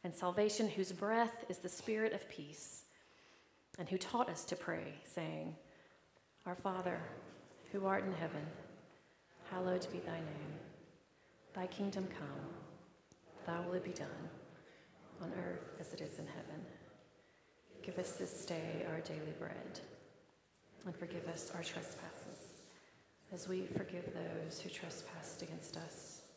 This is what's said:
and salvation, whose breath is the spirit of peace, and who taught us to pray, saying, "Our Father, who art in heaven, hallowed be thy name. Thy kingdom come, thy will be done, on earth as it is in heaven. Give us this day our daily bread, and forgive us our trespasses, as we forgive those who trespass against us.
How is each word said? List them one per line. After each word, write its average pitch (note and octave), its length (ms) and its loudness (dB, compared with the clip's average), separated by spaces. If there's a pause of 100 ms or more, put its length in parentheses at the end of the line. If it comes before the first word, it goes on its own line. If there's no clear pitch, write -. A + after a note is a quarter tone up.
and E3+ 120 0
salvation, G#3 520 8
whose F#3+ 260 4
breath A3 580 6
is F#3 80 0
the F3+ 100 -2
spirit A3 460 4
of - 160 -2
peace, - 540 -6 (920)
and F3 80 0
who F#3+ 120 4
taught - 320 6
us E3 160 -2
to - 100 2
pray, D#3+ 380 0 (100)
saying, D#3+ 500 -2 (920)
"Our F3+ 80 0
Father, F3+ 480 2 (680)
who G3 140 2
art F#3+ 200 8
in F#3+ 100 4
heaven, D#3 320 0 (1040)
hallowed F#3 420 6
be F3 60 0
thy E3+ 220 0
name. D3+ 380 -4 (920)
Thy F#3 140 2
kingdom G3 400 2
come, D3 480 -4 (920)
thy E3+ 220 2
will F3+ 140 4
be F3+ 120 -2
done, D#3+ 380 -4 (920)
on E3+ 120 -2
earth F3 340 -2 (100)
as - 140 -6
it - 80 -6
is D3+ 180 -4
in D#3 80 -4
heaven. - 380 -6 (1160)
Give F#3 160 -2
us F#3 140 0
this - 340 -2
day D#3+ 420 0
our D#3+ 120 2
daily D#3 380 -2
bread, - 400 -4 (1080)
and E3+ 100 -2
forgive F3 320 -2
us E3 260 -2
our E3+ 80 0
trespasses, - 920 -6 (760)
as F3 160 -4
we F#3 200 2
forgive F3+ 480 0
those E3 480 -2
who F3 80 -2
trespass - 720 -6
against D#3 340 -4
us. - 460 -6 (140)